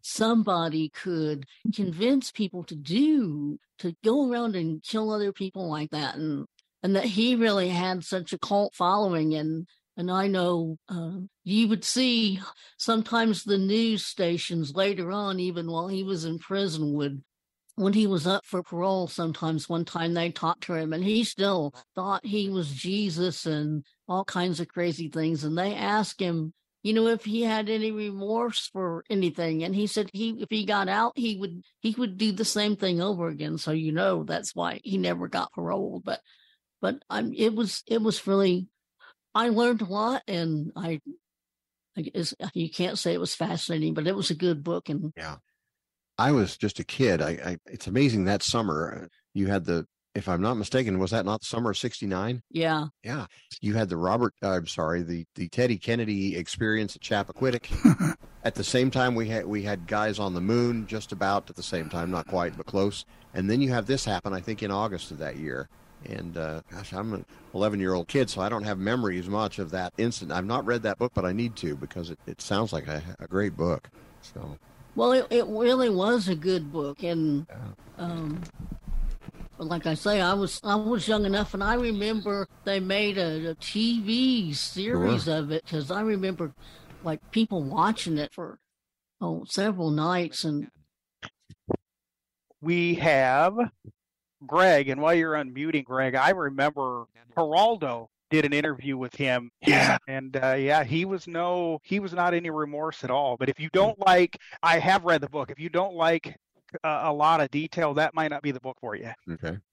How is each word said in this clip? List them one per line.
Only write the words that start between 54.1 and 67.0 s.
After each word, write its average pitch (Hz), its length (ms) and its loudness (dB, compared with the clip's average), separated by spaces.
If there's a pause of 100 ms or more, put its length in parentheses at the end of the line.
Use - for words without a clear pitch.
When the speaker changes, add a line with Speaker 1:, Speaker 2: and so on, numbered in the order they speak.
Speaker 2:
uh, 101 80 0
I'm 90 180 0
sorry, 85 360 -2
the, 82 220 -6 (100)
the 85 120 -6
Teddy 120 300 0
Kennedy 104 580 -2
experience 107 600 -2
at - 80 -18
Chappaquiddick. 120 1120 2 (120)
Speaker 3:
<laughs> - 160 -20
Speaker 2:
At - 120 0
the 95 80 -4
same 127 260 2
time, 127 240 2
we 113 140 0
had, 110 180 -2
we 104 160 -2
had 98 240 -4
Guys 107 320 0
on 98 160 -2
the 87 80 -2
Moon 117 460 2
just 110 240 -8
about 98 400 0
at - 40 -16
the 87 80 -12
same 82 240 -4
time, 85 220 -4
not 87 160 -2
quite, 87 320 -2
but - 80 -12
close. 98 400 0 (300)
And 92 140 0
then 123 120 4
you 135 80 2
have 120 160 0
this 131 200 0
happen, 98 280 -2
I 90 80 -4
think, 107 220 -6
in 101 80 -2
August 101 400 -4
of 73 80 -12
that 69 180 -6
year. 69 320 -8 (360)
And, 85 320 -10
uh, 80 240 -6 (100)
gosh, 92 220 -12
I'm 104 200 -4